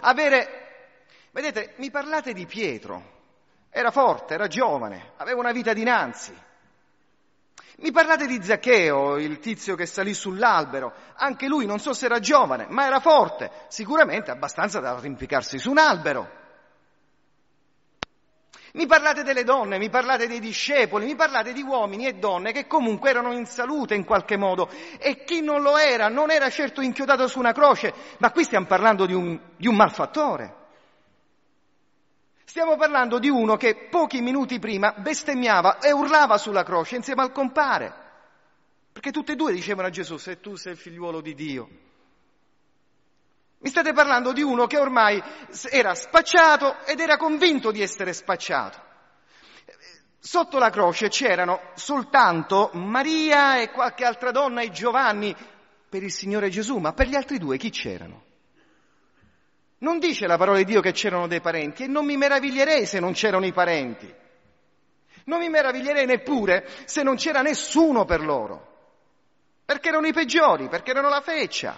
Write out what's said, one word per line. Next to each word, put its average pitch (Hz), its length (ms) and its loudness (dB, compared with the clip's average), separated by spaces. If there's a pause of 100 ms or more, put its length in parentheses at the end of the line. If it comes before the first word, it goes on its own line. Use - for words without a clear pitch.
avere... - 960 0 (340)
Vedete, 220 460 -6
mi 262 140 -10
parlate 285 420 -4
di 185 120 -10
Pietro, 113 680 -8 (640)
era 240 140 0
forte, 233 440 0
era 208 120 -4
giovane, 143 680 -4
aveva 240 240 -6
una 247 100 -2
vita 233 220 -2
dinanzi. 214 600 -2 (1500)
Mi 311 120 -4
parlate 311 380 2
di 247 120 -4
Zaccheo, 170 800 2
il 151 220 -6
tizio 208 340 -6
che 170 100 -6
salì 196 300 -6
sull'albero. 170 760 -2 (240)
Anche 269 320 -4
lui, 277 180 0
non 208 140 -4
so 285 120 -6
se 240 120 -6
era 240 160 0
giovane, 196 480 4
ma 269 180 0
era 262 140 2
forte, 269 500 4 (160)
sicuramente 226 640 0
abbastanza 165 480 -4
da 131 120 -4
arrampicarsi 127 680 -6
su 220 140 -4
un 285 60 4
albero. 160 640 0 (2250)
Mi 320 120 -4
parlate 294 380 4
delle 262 180 -2
donne, 220 360 0
mi 208 120 -4
parlate 240 380 0
dei 233 100 -8
discepoli, 220 680 0
mi 277 100 -6
parlate 262 360 0
di 262 100 -10
uomini 233 440 -4
e 254 80 -4
donne 190 380 -4
che 269 160 -8
comunque 262 420 0
erano 247 220 0
in 240 120 -6
salute 247 520 -4
in 196 80 -2
qualche 202 320 0
modo, 185 340 0 (300)
e - 240 -2
chi 330 180 -2
non 294 200 0
lo 285 160 4
era, 247 280 4
non 285 240 0
era 294 180 2
certo 277 320 -4
inchiodato 262 460 0
su 254 140 -6
una 240 120 2
croce, 247 400 4 (260)
ma 233 120 4
qui 330 140 2
stiamo 190 220 0
parlando 208 380 4
di 185 100 -2
un, 175 220 -2 (200)
di 175 100 -4
un 240 80 4
malfattore. 196 880 0 (1800)
Stiamo 320 300 0
parlando 254 420 2
di 240 100 2
uno 226 280 4
che 220 340 -2
pochi 302 300 0
minuti 254 400 -2
prima 208 360 0
bestemmiava 226 840 2
e 294 120 4
urlava 285 460 4
sulla 202 260 0
croce 175 320 -2
insieme 254 280 -4
al 254 100 -2
compare, 262 600 -2 (1000)
perché - 180 -10
tutte 302 220 -6
e - 20 -2
due 285 180 0
dicevano 185 360 -4
a - 20 -4
Gesù: 165 280 -10
"Se 180 200 -12
tu 208 160 -16
sei 180 180 -14
il 165 60 -16
figliuolo 170 420 -12
di 151 140 -12
Dio". 139 340 -10 (1900)
Mi - 120 -6
state 311 220 0
parlando 254 400 2
di 277 100 -2
uno 247 240 0
che 294 120 0
ormai 233 420 2 (300)
s-, - 180 -14
era 226 280 2
spacciato 320 880 4
ed 311 160 -4
era 311 160 4
convinto 302 560 2
di 208 100 -2
essere 185 300 -4
spacciato. 156 640 -4 (1400)
Sotto 339 380 0
la 233 120 4
croce 202 380 0
c'erano 185 520 0 (140)
soltanto 202 1000 2
Maria 277 880 2
e 220 80 -6
qualche 247 340 -4
altra 240 260 -2
donna 247 300 0
e 233 100 -6
Giovanni 208 640 0 (540)
per 190 160 -8
il 190 80 -8
Signore 202 380 -4
Gesù, 214 260 -4
ma 160 160 -2
per 254 160 0
gli 277 80 -2
altri 269 220 -4
due 139 180 -4
chi 214 140 -6
c'erano? 87 520 -12 (1500)
Non 330 220 -2
dice 294 280 -2
la 175 120 2
parola 190 200 4
di 190 60 4
Dio 202 160 2
che 185 120 0
c'erano 180 340 -2
dei 170 160 -4
parenti, 160 420 -4
e 269 40 -8
non 294 180 -2
mi 285 100 -2
meraviglierei 277 720 2
se 185 140 -4
non 180 120 -2
c'erano 190 320 0
i 185 80 -2
parenti. 151 580 -2 (1120)
Non 330 160 -2
mi 339 100 -4
meraviglierei 277 560 2
neppure 233 600 0 (200)
se - 160 -4
non 269 140 2
c'era 294 260 0
nessuno 277 640 2
per 165 160 0
loro, 113 720 -6 (720)
perché 285 280 -4
erano 311 160 0
i 311 80 0
peggiori, 247 540 2
perché 175 240 -6
erano 277 180 0
la 285 100 0
feccia 277 580 -6